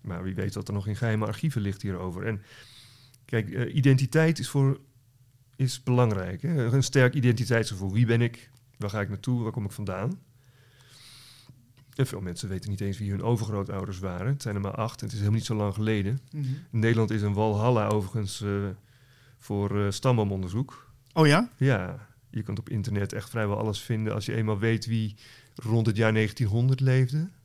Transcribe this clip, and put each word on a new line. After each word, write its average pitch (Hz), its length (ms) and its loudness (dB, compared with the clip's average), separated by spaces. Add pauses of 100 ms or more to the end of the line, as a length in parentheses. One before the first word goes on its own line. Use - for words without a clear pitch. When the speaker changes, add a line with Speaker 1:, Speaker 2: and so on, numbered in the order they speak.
Speaker 1:
Maar 90 220 -8
wie 95 120 -6
weet 101 200 -4
wat 104 140 -8
er 104 60 -6
nog 98 120 -4
in 104 100 -4
geheime 110 300 0
archieven 117 340 -2
ligt 98 220 -4
hierover. 92 440 -6
En 104 160 -6 (840)
kijk, 110 260 -2
eh, - 240 -4
identiteit 143 640 4
is - 100 -6
voor, 139 320 2 (760)
is 131 260 -2
belangrijk, 104 600 2
hè? 147 300 2
Een 135 100 4
sterk 127 320 4
identiteitsgevoel. 113 800 2
Wie 113 140 4
ben 117 140 4
ik? 117 300 -2 (280)
Waar 104 120 -6
ga 107 100 -4
ik 101 80 -2
naartoe? 117 340 -2
Waar 110 100 -4
kom 110 120 -4
ik 98 80 -4
vandaan? 101 460 -4 (1800)
En 135 120 0
veel 90 140 -8
mensen 90 280 -8
weten 92 220 -6
niet 101 100 -4
eens 98 180 -4
wie 101 120 -4
hun 95 120 -4
overgrootouders 101 760 -2
waren. 92 340 -6
Het 143 100 -6
zijn 104 120 -6
er 101 60 -2
maar 98 140 -6
acht 110 260 -6
en - 60 -10
het - 60 -8
is 107 60 -8
helemaal 104 200 2
niet - 100 -4
zo 120 60 -2
lang 104 200 0
geleden. 107 460 0 (120)
Speaker 2:
Mhm. 147 120 -6 (260)
Speaker 1:
Nederland 113 400 2
is 107 120 0
een 104 100 0
walhalla 107 540 2
overigens, 104 560 -2
eh, 101 80 -4 (880)
voor, 101 460 -2
eh, 101 60 0
stamboomonderzoek. 101 1000 -2 (200)
Speaker 2:
Oh 160 140 6
ja? 156 300 4
Speaker 1:
Ja, 95 500 0 (240)
je 107 120 -4
kunt 104 160 -4
op - 100 -8
internet 101 440 -2
echt - 180 -8
vrijwel 104 280 -2
alles 110 220 -2
vinden 110 340 -2
als 104 120 -4
je 110 80 -4
eenmaal 110 240 0
weet 113 280 0
wie 110 300 -2 (380)
rond 113 320 2
het 107 100 2
jaar 110 160 4
negentienhonderd 113 680 2
leefde. 131 480 2 (160)